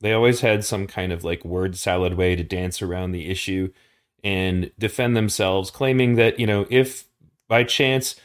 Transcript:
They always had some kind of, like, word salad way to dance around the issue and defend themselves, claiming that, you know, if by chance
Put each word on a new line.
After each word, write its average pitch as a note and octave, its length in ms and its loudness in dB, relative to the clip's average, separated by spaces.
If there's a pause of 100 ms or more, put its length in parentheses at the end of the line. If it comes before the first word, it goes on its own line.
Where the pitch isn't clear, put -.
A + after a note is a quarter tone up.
They G#2+ 120 -2
always A#2+ 280 4
had G#2+ 240 2
some G2 220 -4
kind F#2 260 -6
of, E2+ 120 -8
like, E2+ 200 -6
word F2+ 320 -4
salad F2+ 380 0
way F2+ 200 2
to F2 80 -2
dance F2+ 400 -6
around F#2 300 -6
the E2+ 180 -8
issue F#2+ 420 -4 (520)
and F#2 540 0
defend A#2+ 380 0
themselves, F#2+ 540 0
claiming C3 460 2
that, A2+ 220 4
you A#2+ 80 0
know, G2+ 240 2
if C3 340 2 (440)
by A#2 160 4
chance C3 500 0 (100)